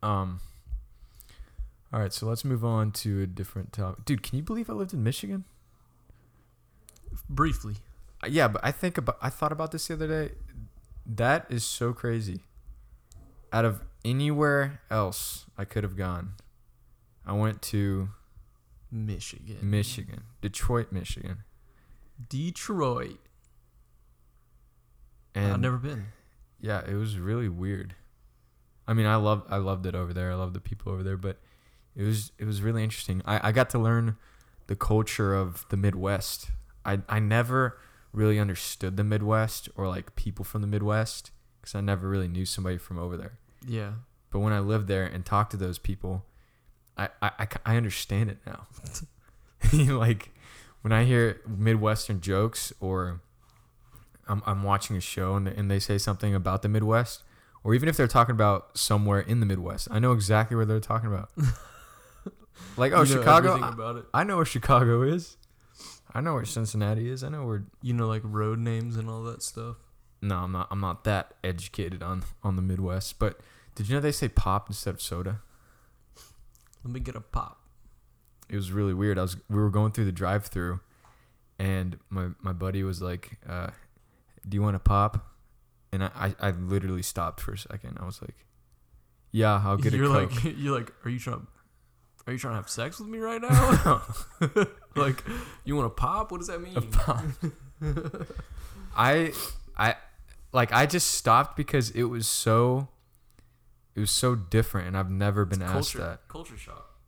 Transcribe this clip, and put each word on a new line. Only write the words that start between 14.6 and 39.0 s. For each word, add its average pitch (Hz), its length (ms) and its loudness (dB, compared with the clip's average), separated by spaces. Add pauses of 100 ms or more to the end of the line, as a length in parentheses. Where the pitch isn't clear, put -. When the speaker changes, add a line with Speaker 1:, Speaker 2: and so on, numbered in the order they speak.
Speaker 1:
else - 560 -4 (100)
I 98 80 -6
could 104 200 -4
have 92 120 -4
gone, 90 360 -4 (920)
I - 80 -6
went 104 300 0
to 98 460 0 (840)
Speaker 2:
Michigan. 107 720 -8
Speaker 1:
Michigan. 101 600 -2 (160)
Detroit, 113 520 0
Michigan. 90 460 -6 (920)
Speaker 2:
Detroit. 143 880 -4 (2250)
Speaker 1:
And 101 180 2
Speaker 2:
I've 110 80 0
never 127 160 0
been. 123 300 -8 (540)
Speaker 1:
yeah, 104 260 -4
it 98 80 -4
was 104 240 -4
really 107 300 -2
weird. 92 460 -6 (920)
I 113 60 2
mean, 113 120 4
I 107 100 6
love, 107 320 2
I 98 80 -2
loved 95 300 -2
it 90 80 -4
over 90 180 -4
there. 90 180 -2
I 90 40 -2
loved 90 200 -4
the 95 60 -6
people 101 320 -8
over 95 100 -4
there, 95 140 -4
but 92 220 -6 (560)
it 98 100 -4
was, 107 340 -2
it 110 60 -8
was 104 180 -2
really 113 220 0
interesting. 98 420 -4
I, 104 220 0
I 110 40 2
got 107 180 4
to - 80 0
learn 113 380 2 (500)
the 101 100 -4
culture 107 580 2
of 92 360 -2
the 104 60 -2
Midwest. 98 760 -2 (340)
I, 98 240 0
I 110 100 2
never 120 600 2 (340)
really 107 260 4
understood 95 580 -2
the 104 80 2